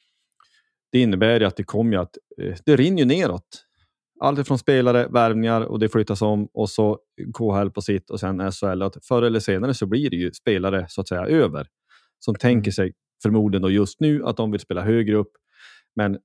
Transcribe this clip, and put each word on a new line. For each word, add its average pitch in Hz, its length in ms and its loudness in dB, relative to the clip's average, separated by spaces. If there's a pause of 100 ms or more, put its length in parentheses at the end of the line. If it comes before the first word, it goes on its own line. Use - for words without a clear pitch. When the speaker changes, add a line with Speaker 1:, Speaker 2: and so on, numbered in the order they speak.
(920)
Speaker 1:
Det 123 80 4
innebär 110 400 2
ju 107 60 2
att 92 100 -4
det - 80 -6
kommer 113 280 -2
ju 98 60 2
att, 87 180 -6 (260)
eh, 92 220 -6
det 151 120 6
rinner 170 220 2
ju 147 60 4
neråt. 127 600 -2 (560)
Allt 139 180 0
ifrån 135 200 0
spelare, 123 480 4
värvningar 113 540 2
och 113 180 -4
det 107 100 2
flyttas 107 340 0
om 107 300 0
och 107 180 -2
så 104 280 0 (340)
K 110 200 -2
H 98 60 0
L 98 120 -2
på 101 100 -12
sitt 98 300 -4
och 101 100 -8
sen 95 200 -4
S 95 220 -6
H 101 60 0
L. 92 140 -4
Att - 240 -6
förr 120 160 2
eller 113 180 0
senare 107 340 -2
så 110 120 -6
blir 127 240 -2
det 87 60 -6
ju 87 160 -4
spelare 95 560 -2
så - 120 -10
att 95 80 -8
säga 92 180 -6
över 98 400 0 (520)
som - 160 -4
tänker 117 340 2
Speaker 2:
Mm. 101 40 -2
Speaker 1:
sig 95 200 -2 (300)
förmodligen 104 400 2
då 95 80 2
just 101 300 2
nu 151 240 0
att 117 120 -4
de 110 140 -2
vill 101 100 -4
spela 87 220 -6
högre 107 340 2
upp, 104 160 -2 (640)
men 104 280 -2